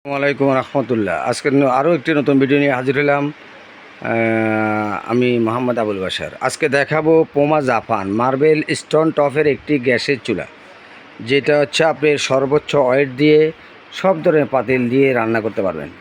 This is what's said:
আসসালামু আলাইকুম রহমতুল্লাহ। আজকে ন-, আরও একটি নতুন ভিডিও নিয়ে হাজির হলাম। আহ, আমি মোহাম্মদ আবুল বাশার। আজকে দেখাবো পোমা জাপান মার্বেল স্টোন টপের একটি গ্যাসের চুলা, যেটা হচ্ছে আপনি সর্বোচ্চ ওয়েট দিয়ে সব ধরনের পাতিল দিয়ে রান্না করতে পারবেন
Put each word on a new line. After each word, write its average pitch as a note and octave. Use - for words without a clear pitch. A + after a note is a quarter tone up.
আসসালামু C#3
আলাইকুম C#3
রহমতুল্লাহ। A#2
আজকে A#2
ন-, C#3
আরও C3+
একটি D#3
নতুন C#3+
ভিডিও C3+
নিয়ে C#3+
হাজির B2+
হলাম। C#3+
আহ, A2
আমি B2
মোহাম্মদ A#2+
আবুল G#2+
বাশার। F2
আজকে C3
দেখাবো D3+
পোমা D3
জাপান A2
মার্বেল C3+
স্টোন D#3
টপের D3
একটি D3
গ্যাসের B2+
চুলা, F2
যেটা C#3
হচ্ছে D3
আপনি D3
সর্বোচ্চ C#3
ওয়েট C3+
দিয়ে D3+
সব F#3
ধরনের D#3
পাতিল B2
দিয়ে C3+
রান্না A2+
করতে G#2
পারবেন D#2+